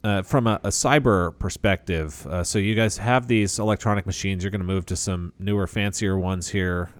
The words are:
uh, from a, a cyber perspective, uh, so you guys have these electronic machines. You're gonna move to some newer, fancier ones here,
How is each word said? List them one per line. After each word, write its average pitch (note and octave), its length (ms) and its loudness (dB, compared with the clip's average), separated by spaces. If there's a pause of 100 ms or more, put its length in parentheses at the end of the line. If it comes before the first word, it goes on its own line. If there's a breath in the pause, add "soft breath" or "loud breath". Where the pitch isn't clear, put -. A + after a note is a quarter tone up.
uh, G2+ 180 2
from A#2 260 2
a, A2 160 2
a G2 60 -2
cyber A2 680 2
perspective, F2 880 -2
uh, F2 180 -2
so - 140 0
you G#2 160 2
guys A2 240 0
have B2 280 0
these G#2+ 320 2
electronic G#2 460 0
machines. F#2+ 400 -4
You're G2 60 -2
gonna G2 120 -4
move F#2 240 -2
to F#2 100 -4
some F2 420 -4
newer, G2+ 280 0
fancier G2+ 520 -2
ones F#2 300 -2
here, F2+ 520 -2